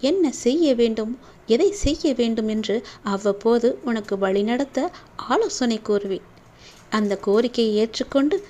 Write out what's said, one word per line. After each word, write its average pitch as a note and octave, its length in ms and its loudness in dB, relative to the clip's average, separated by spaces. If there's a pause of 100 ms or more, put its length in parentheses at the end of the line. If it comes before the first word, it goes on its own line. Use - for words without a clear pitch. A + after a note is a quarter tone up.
என்ன F4 320 2
செய்ய C#4 420 2
வேண்டும், A3+ 380 0 (340)
எதை C#4+ 260 4
செய்ய C#4+ 420 0
வேண்டும் A3+ 340 0
என்று G#3+ 280 -2 (280)
அவ்வப்போது G#3 640 2 (160)
உனக்கு A3 340 -4
வழிநடத்த A3 680 0 (420)
ஆலோசனை B3+ 540 0
கூறுவேன். G3+ 460 -4 (640)
அந்த G#3 260 0
கோரிக்கையை A3+ 580 2
ஏற்றுக்கொண்டு C4+ 640 0 (120)